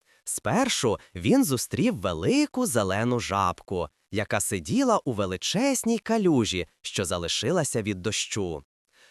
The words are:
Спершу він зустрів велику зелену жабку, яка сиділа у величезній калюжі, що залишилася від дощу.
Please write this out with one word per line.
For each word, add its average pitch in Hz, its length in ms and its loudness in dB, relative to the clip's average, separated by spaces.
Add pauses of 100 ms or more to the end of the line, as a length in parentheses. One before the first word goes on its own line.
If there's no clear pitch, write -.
(240)
Спершу 131 760 0 (160)
він 233 300 4
зустрів 147 560 -2
велику 151 680 0
зелену 117 540 0
жабку, 92 680 -2 (220)
яка 104 300 -2
сиділа 175 640 0
у 139 80 -2
величезній 208 840 0
калюжі, 131 680 2 (160)
що - 220 -2
залишилася 104 760 -2
від 95 200 -2
дощу. 90 640 -4 (460)